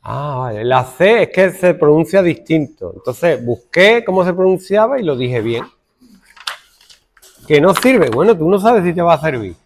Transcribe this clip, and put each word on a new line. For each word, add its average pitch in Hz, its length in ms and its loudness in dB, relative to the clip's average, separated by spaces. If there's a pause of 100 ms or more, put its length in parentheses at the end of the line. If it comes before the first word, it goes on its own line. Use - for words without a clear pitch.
Ah, 135 380 -10
vale. 113 260 -8
La 127 180 2
C 196 400 2
es - 60 -2
que 185 220 2
se 180 220 0
pronuncia 156 480 2
distinto. 156 760 -4
Entonces 127 480 -4
busqué 185 600 0
cómo 185 200 -2
se 180 80 -2
pronunciaba 190 680 -2
y 233 40 -6
lo 151 120 -2
dije 123 260 -4
bien. 117 240 -6 (1800)
Que 147 140 4
no 185 120 4
sirve. 202 360 2
Bueno, 170 280 2
tú 160 120 -2
no 196 100 2
sabes 214 240 2
si 170 100 -2
te 180 80 -2
va 170 120 4
a 143 80 0
servir. 117 340 -6 (100)